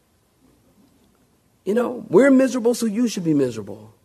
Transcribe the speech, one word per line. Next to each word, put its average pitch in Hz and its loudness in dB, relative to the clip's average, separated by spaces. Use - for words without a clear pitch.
You 190 -2
know, 240 -4
we're 254 6
miserable, 247 2
so 233 -6
you 226 -2
should 190 -6
be 160 0
miserable. 107 -6